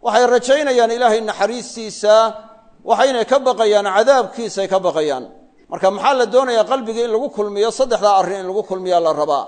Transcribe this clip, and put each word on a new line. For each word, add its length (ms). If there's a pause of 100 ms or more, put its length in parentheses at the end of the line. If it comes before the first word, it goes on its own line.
Waxay 240
rajaynayaan 640
Ilaahay 300
naxariistiisa, 1120 (500)
waxayna 400
ka 140
baqayaan 480
cadaabkiisa 760
ay 60
ka 100
baqayaan. 460 (460)
Marka 200
maxaa 240
la 120
doonayaa 380
qalbiga 400
in 80
lagu 180
kulmiyo, 400
saddexdaa 480
arrin 220
in 60
lagu 160
kulmiyaa 380
la 120
rabaa. 360